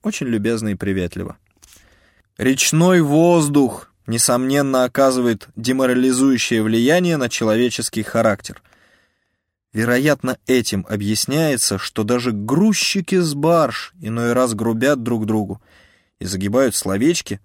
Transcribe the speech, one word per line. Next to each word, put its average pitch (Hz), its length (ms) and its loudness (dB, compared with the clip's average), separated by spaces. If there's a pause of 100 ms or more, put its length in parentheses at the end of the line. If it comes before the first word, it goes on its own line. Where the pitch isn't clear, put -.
очень 208 240 -6
любезна 110 420 -2
и 98 60 -2
приветлива. 92 600 -4 (1000)
«Речной 160 640 2
воздух, 147 880 2 (140)
несомненно, 131 800 0
оказывает 127 720 0
деморализующее 127 1040 2
влияние 143 560 2
на 123 100 -2
человеческий 113 760 -2
характер». - 580 -2 (1080)
Вероятно, 127 680 0 (100)
этим 117 420 0
объясняется, 110 880 -2
что - 260 -6
даже 120 280 0
грузчики 175 880 0
с 156 160 -2
барж 151 640 0
иной 117 340 -2
раз 123 220 2
грубят 117 480 0
друг 113 220 -2
другу 107 360 -4 (560)
и 98 80 -10
загибают 101 500 0
словечки 104 680 -2